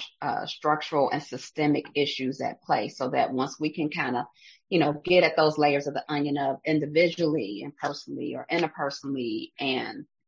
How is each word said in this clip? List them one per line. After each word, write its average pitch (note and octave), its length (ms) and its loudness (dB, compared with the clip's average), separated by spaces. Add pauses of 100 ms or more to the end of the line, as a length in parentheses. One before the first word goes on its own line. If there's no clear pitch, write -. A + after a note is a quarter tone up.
(220)
uh, A2+ 260 -2
structural D3+ 640 0
and D3+ 120 -2
systemic D3 600 -2 (100)
issues C#3 460 -2
at - 200 -6
play, C3 280 0
so B2+ 220 -4
that C3 200 2
once C3+ 260 -2
we D3+ 140 -2
can D3+ 180 -2
kind C#3 280 -2
of, B2 80 -4 (420)
you E3+ 120 2
know, D3+ 120 4
get F3 320 6
at D#3 140 2
those D3+ 200 4
layers C#3+ 300 4
of C#3 60 -4
the - 160 -4
onion D3 280 0
of C#3 280 -2
individually D3+ 1000 2
and C#3+ 140 -10
personally C3+ 580 -6
or C3 160 -10
interpersonally C#3 1080 -4
and B2+ 460 -4 (200)